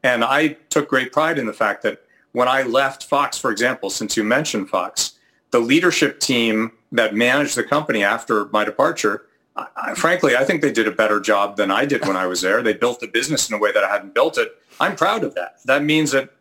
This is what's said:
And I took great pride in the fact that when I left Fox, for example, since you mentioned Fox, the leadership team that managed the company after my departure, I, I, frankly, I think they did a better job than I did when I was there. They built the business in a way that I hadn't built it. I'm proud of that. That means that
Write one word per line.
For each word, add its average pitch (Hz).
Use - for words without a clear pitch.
And 123
I 143
took 147
great 127
pride 156
in 120
the 107
fact 104
that 104
when 123
I 135
left 131
Fox, 143
for 123
example, 113
since -
you 107
mentioned 113
Fox, -
the 120
leadership 151
team 113
that 110
managed 131
the 120
company 143
after 104
my 104
departure, 131
I, -
I, -
frankly, 165
I 131
think 151
they 143
did 110
a 104
better 107
job 101
than 98
I 117
did 131
when 95
I 92
was 90
there. 104
They 107
built 120
the 113
business 131
in 110
a 101
way 104
that 101
I 95
hadn't 98
built 143
it. 113
I'm 190
proud 196
of -
that. -
That 143
means 151
that 135